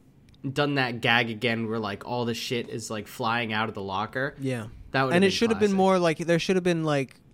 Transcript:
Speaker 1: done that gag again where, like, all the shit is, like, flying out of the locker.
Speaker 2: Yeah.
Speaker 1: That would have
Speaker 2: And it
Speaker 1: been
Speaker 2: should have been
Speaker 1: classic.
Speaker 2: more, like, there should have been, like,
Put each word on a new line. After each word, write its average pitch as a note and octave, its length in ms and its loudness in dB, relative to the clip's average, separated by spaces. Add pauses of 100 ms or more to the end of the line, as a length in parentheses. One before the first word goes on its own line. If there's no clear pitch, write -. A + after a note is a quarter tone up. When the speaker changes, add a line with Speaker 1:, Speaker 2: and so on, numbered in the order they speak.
(520)
Speaker 1:
done C#3+ 220 0
that B2 260 -2
gag A#2+ 300 4
again A2+ 380 -2
where, A2+ 100 -4
like, G2+ 260 -6
all A#2+ 200 -4
the A#2 100 -2
shit A#2 340 -6
is, A2+ 220 -10
like, G#2+ 160 -8
flying A#2 460 -2
out A2 160 0
of G#2 80 -10
the G#2 40 -8
locker. G#2+ 600 -4
Speaker 2:
Yeah. B2 260 -4 (240)
Speaker 1:
That C3+ 140 2
would C3 80 0
have E3+ 40 4
Speaker 2:
And F#3 80 6
it G3 40 6
Speaker 1:
been - 20 4
Speaker 2:
should A3+ 200 2
have A3 100 0
been G#3 80 4
Speaker 1:
classic. G3 80 2
Speaker 2:
more, F#3+ 240 6
like, E3 180 2
there E3 220 2
should F#3+ 160 2
have F3 80 2
been, E3+ 180 2
like, C#3+ 380 -2 (140)